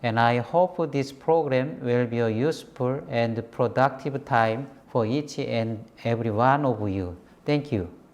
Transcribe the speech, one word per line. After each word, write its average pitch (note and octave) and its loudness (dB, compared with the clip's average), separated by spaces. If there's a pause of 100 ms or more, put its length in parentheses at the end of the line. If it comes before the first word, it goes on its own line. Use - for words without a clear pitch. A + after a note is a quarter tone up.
and A2+ 0
I A#2 4
hope E3+ 0
this C#3 -2
program D3+ 0
will B2 2
be A#2 -2
a A#2 2
useful C3 -2
and A#2 0 (120)
productive C3 0
time A#2 2 (220)
for A#2 0
each D3 -4
and A2+ -4 (180)
every A#2 0
one C3+ 4
of G#2+ 0
you. F2+ -4 (300)
Thank D3 0
you. F2+ -4 (140)